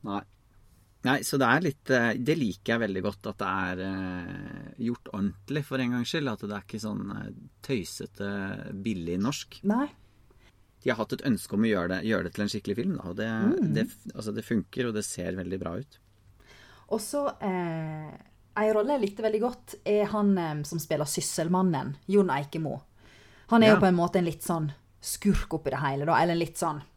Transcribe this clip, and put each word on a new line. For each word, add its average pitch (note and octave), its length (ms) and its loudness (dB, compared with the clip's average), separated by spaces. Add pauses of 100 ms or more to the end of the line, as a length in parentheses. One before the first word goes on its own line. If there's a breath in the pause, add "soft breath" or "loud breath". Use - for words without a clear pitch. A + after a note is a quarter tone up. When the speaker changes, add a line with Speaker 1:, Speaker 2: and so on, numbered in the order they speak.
Speaker 1:
Nei. G2+ 180 -4 (800)
Nei, C3 180 2
så - 160 -2
det C3 80 4
er C3+ 160 4
litt, - 300 -4
eh, A#2 260 4
det B2 220 2
liker A#2 320 -2
jeg A#2 100 2
veldig F#2+ 220 -2
godt, G#2 260 -4
at - 80 -10
det G2 120 -2
er, F#2 340 -2
eh, F#2 840 -6 (180)
gjort - 240 -6
ordentlig F#3+ 520 -2
for C3+ 140 -4
en B2 140 0
gangs A#2+ 180 -2
skyld, D3 220 -2
at G#2 80 -8
det G#2 160 -6
er G2 80 -10
ikke G#2+ 180 -10
sånn, G#2 200 -4 (100)
eh, G#2 160 -8 (340)
tøysete, G2+ 680 -6 (520)
billig F2+ 380 -2
norsk. - 440 -4
Speaker 2:
Nei. A#3 220 2 (960 soft breath)
Speaker 1:
De B2+ 80 0
har A#2 80 2
hatt A2 140 -2
et - 140 -6
ønske A2+ 280 0
om G#2 80 2
å A2+ 80 4
gjøre F2+ 180 2
det, F#2 200 0
gjøre F#2+ 160 0
det F2 100 -6
til G#2 80 -2
en G2+ 60 0
skikkelig G#2 280 -4
film, E3 200 -2
da, - 140 -8
og F#2+ 60 -6
det, A2+ 120 -4
Speaker 2:
Mm. F#3+ 460 2
Speaker 1:
det C#3+ 120 2
f-, - 280 -14
altså, G#2+ 200 -6
det G#2+ 100 -6
funker, A#2+ 440 -2
og A2 60 -4
det G#2 100 -2
ser F2 320 -4
veldig F#2 240 -4
bra F2 160 -4
ut. - 220 -10 (920 loud breath)
Speaker 2:
Og A3 100 -2
så, C#4+ 260 -2 (160)
eh, D#3+ 680 -4 (460)
en G#3+ 180 2
rolle A#3+ 240 2
jeg - 40 0
likte G3+ 200 -4
veldig A3 180 2
godt, A#3+ 340 -4 (100)
er G#3 220 4
han, G3+ 320 4
eh, D3+ 260 -2
som E3+ 140 -6
spiller D3+ 260 -2
sysselmannen, E3 920 0 (120)
Jon G3 220 6
Eikemo. C#3+ 500 -4 (680 soft breath)
Han A3+ 120 8
er A3 60 10
jo G#3+ 60 12
Speaker 1:
Ja. F#3 60 6
Speaker 2:
på G3+ 60 6
en F3+ 100 6
måte E3+ 200 2
en F3+ 80 4
litt D#3+ 180 -4
sånn D#3+ 300 -2 (280)
skurk - 540 0
oppi D#3 160 -2
det C3 80 -2
hele, C#3 260 0
da, D#3 160 4
eller E3+ 120 4
en E3+ 80 2
litt E3 160 -2
sånn D3+ 260 -2 (140)